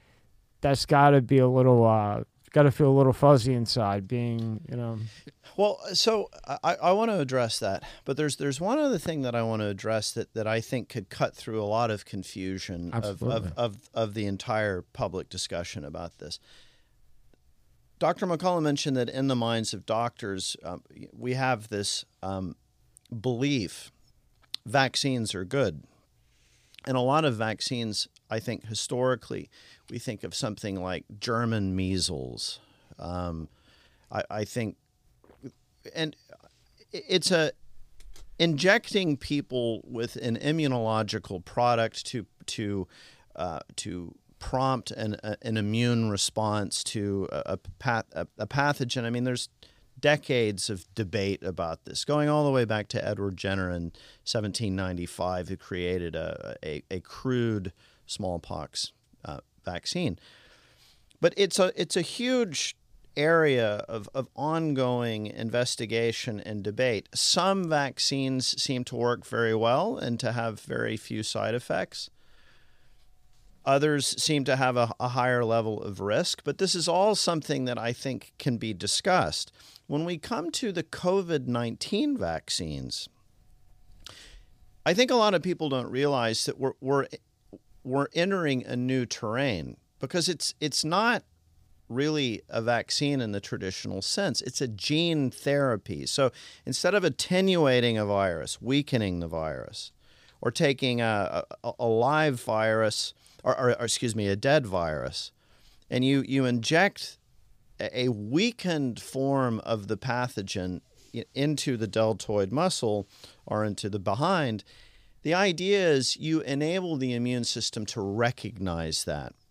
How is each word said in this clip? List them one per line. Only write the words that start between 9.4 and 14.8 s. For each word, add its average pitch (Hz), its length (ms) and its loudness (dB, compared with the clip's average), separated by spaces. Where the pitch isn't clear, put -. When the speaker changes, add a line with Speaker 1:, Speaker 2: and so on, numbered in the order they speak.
Speaker 2:
wanna 110 260 0
address 107 460 -2
that, - 200 -6
that 110 140 -2
I 113 140 0
think - 280 -6
could 107 200 -8
cut - 260 -2
through 110 260 -6
a 104 40 -2
lot 110 260 2
of 104 140 -4
confusion 95 880 -8
of, 113 120 -2
of, 104 80 -4
Speaker 1:
Absolutely. 113 340 -2
Speaker 2:
of, 113 360 -4
of 110 200 -2
the 107 120 -2
entire 101 560 -2